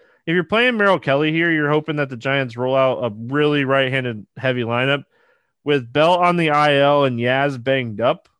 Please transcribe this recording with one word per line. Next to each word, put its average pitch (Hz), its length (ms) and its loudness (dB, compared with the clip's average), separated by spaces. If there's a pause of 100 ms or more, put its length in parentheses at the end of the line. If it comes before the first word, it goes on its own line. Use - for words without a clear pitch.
(260)
if 165 80 -2
you're 180 100 0
playing 233 340 0
Merrill 196 220 2
Kelly 151 320 0
here, 165 200 0
you're 151 200 0
hoping 151 260 -2
that 139 120 -4
the 131 80 -12
Giants 135 380 -4
roll 127 200 -2
out 131 280 2
a 120 60 -2
really 139 560 -2
right-handed 131 600 -2 (120)
heavy 123 240 -2
lineup. 127 440 -2 (600)
With 131 280 -2
Belt 165 260 4
on 175 160 2
the 165 140 0
I 147 260 2
L 143 300 4
and 123 120 -2
Yaz 131 460 -2
banged 120 380 -2
up, 143 260 0 (120)